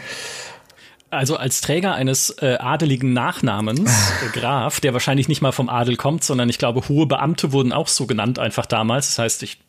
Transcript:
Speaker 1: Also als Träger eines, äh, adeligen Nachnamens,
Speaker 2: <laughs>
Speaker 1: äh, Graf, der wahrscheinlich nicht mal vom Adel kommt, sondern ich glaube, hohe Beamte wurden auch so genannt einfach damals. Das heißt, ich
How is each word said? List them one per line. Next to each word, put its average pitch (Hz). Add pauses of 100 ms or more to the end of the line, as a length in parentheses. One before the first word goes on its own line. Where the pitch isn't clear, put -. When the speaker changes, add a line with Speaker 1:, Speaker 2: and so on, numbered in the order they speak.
(1120)
Speaker 1:
Also 135
als 131
Träger 175
eines, 131 (100)
äh, 127
adeligen 135
Nachnamens, 113
Speaker 2:
<laughs> 92
Speaker 1:
äh, 113
Graf, 123
der 131
wahrscheinlich 135
nicht 151
mal 135
vom 127
Adel 120
kommt, 147
sondern 123
ich 120
glaube, 123
hohe 147
Beamte 143
wurden 131
auch 151
so 131
genannt 120
einfach 120
damals. 117
Das -
heißt, 113
ich -